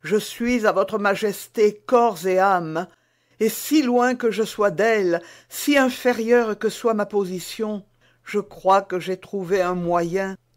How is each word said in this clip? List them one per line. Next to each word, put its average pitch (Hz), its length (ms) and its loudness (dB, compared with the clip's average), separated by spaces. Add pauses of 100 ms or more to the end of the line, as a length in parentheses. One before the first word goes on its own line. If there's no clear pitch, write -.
Je 165 140 -2
suis 233 480 -2
à 214 60 4
votre 190 260 0
majesté 208 880 0
corps 233 400 2
et 185 140 2
âme, 180 480 0 (520)
et 220 100 2
si 294 340 0
loin 247 320 2
que 240 160 0
je 202 120 -2
sois 202 280 0
d'elle, 185 500 2 (260)
si - 300 0
inférieure 240 800 2
que 220 120 -2
soit 226 240 -2
ma 208 120 0
position, 202 800 -6 (380)
je - 160 -6
crois 196 420 2
que 190 180 -6
j'ai 185 180 -6
trouvé 190 440 -4
un 180 140 0
moyen 175 600 -2 (220)